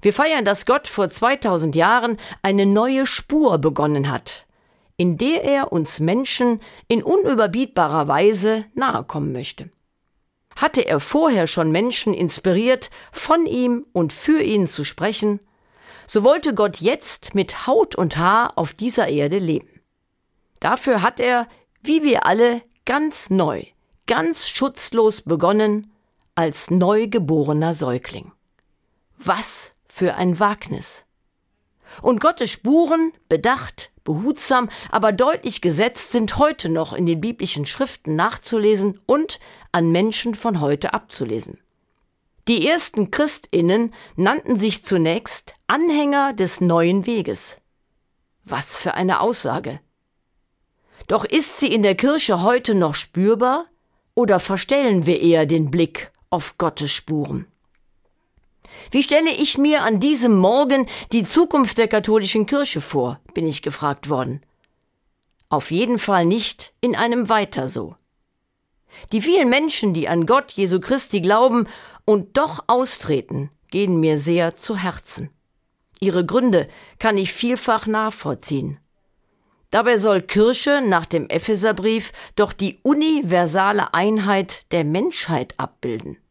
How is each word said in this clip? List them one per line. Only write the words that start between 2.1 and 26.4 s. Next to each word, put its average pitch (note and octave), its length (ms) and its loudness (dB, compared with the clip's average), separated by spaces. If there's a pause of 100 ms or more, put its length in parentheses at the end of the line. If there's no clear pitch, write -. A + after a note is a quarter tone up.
eine G3 240 2
neue B3 400 4
Spur C4+ 520 2
begonnen D3 520 0
hat, - 360 -8 (500)
in F3 220 0
der D4 260 0
er C#4 280 0
uns D#3+ 280 -2
Menschen A#3 640 0 (260)
in A#3 160 0
unüberbietbarer G#3+ 1040 0
Weise G#3 580 2 (100)
nahe A#3+ 280 -2
kommen D3 280 -6
möchte. D3 380 -10 (840)
Hatte D#4 260 0
er D3+ 180 0
vorher B3+ 480 2
schon D#3+ 240 0
Menschen G#3+ 420 0
inspiriert, G3+ 760 0 (220)
von E4 340 0
ihm B3 480 -2
und E3 200 0
für D4+ 280 2
ihn G3+ 260 2
zu - 160 -6
sprechen, G#3 560 -2 (680)
so G#3 160 0
wollte D4 300 4
Gott G#3 280 0
jetzt - 540 -4
mit - 320 -2
Haut G4+ 280 2
und D3+ 220 -2
Haar G3 400 2
auf E3 160 -4
dieser A3+ 360 -2
Erde D3 280 0
leben. E3 320 -2 (880)
Dafür A3 420 0
hat A#3+ 180 -2
er, A#3+ 280 0 (340)
wie D#4 220 0
wir C#4+ 220 2
alle, A#3 360 2 (240)
ganz D4 440 -4
neu, D#3 340 0 (440)
ganz D#4+ 400 0
schutzlos A3+ 720 0
begonnen, G#3 680 0 (440)
als D#3+ 360 -2